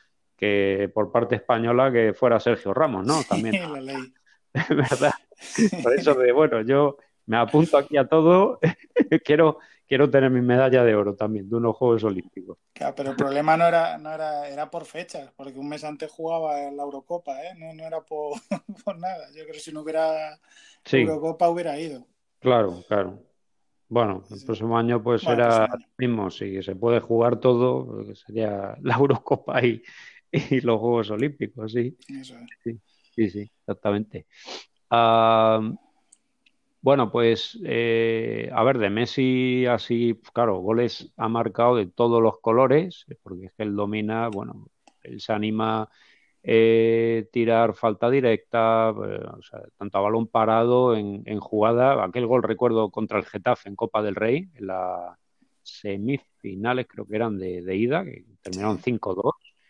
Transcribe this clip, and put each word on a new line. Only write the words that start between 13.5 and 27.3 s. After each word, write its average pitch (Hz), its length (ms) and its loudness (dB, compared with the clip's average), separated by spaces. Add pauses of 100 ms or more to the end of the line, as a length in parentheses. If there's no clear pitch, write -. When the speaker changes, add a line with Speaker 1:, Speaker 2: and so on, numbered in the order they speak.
Speaker 2:
no 170 100 2
era, 165 320 2
no 156 140 -12
era, 151 360 -8
era 147 220 -10
por 165 160 -12
fechas, 160 500 -14
porque 135 220 -16
un 143 100 -10
mes 147 160 -12
antes 151 260 -12
jugaba 156 600 -6
la 143 120 -10
Eurocopa, 139 600 -10
¿eh? 180 140 -14
No, 160 180 -18
no 160 100 -18
era 160 160 -8
por, 151 380 -8 (120)
<laughs> - 340 -12
por 180 140 -8
nada. 170 360 -10
Yo 156 80 -20
creo 156 120 -18
que 151 60 -16
si 160 120 -16
no 151 100 -12
hubiera 156 560 -4 (460)
Speaker 1:
Sí. 135 140 0
Speaker 2:
Eurocopa 160 500 0
hubiera 170 320 -4
ido. 143 260 -12 (320)
Speaker 1:
Claro, 104 480 0
claro. 98 320 -4 (720)
Bueno, 104 420 -2
el 104 80 -16
Speaker 2:
Sí. - 80 -20
Speaker 1:
próximo 113 320 -2
año 117 240 0
pues 117 220 0
Speaker 2:
Bueno, 120 180 2
el 117 80 4
Speaker 1:
será 113 160 4
Speaker 2:
próximo - 80 -4
año. - 120 -14 (120)
Speaker 1:
el 127 100 -2
mismo, 107 220 -2
si 95 320 -10
se 95 140 -8
puede 117 240 2
jugar 117 400 0